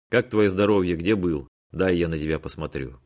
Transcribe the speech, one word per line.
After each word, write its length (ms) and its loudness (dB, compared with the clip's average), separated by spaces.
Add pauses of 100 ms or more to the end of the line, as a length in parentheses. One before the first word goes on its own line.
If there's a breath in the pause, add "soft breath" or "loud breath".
Как 200 0
твое 220 4
здоровье, 440 2
где 220 0
был? 320 -2 (240)
Дай 240 2
я 100 0
на 120 -4
тебя 200 -2
посмотрю. 680 -10